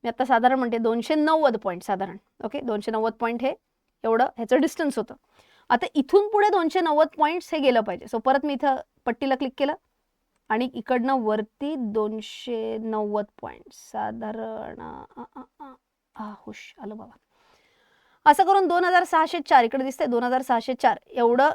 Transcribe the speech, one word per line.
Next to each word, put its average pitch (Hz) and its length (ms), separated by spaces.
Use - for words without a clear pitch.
मी 240 40
आता 233 180
साधारण 254 340
म्हणते, 233 180
"दोनशे 233 380
नव्वद 302 420
पॉइंट 185 260
साधारण." 190 340
ओके, 233 160
दोनशे 220 320
नव्वद 220 280
पॉइंट 233 220
हे 269 140
एवढं 226 220
ह्याचं 240 360
डिस्टन्स 311 360
होतं. 220 180
आता 247 240
इथून 403 340
पुढे 415 220
दोनशे 370 320
नव्वद 311 260
पॉइंट्स 311 360
हे 311 60
गेलं 254 200
पाहिजे. 208 260
So 226 140
परत 262 240
मी 294 100
इथं 269 220
पट्टीला 262 300
क्लिक 262 220
केलं 285 160
आणि 240 240
इकडनं 247 420
वरती 220 600
दोनशे 220 1000
नव्वद 214 480
पॉइंट 65 200
साधारण, 220 1080
अ, - 400
अ, - 20
अ, 262 60
अ, 294 60
आ, 214 220
हुश, - 440
आलं 214 160
बाबा. 233 200
असं 330 120
करून 392 240
दोन 349 180
हजार 359 180
सहाशे 330 420
चार 262 180
इकडे 262 200
दिसतंय, 269 240
दोन 240 160
हजार 254 180
सहाशे 254 320
चार 247 340
एवढं 240 480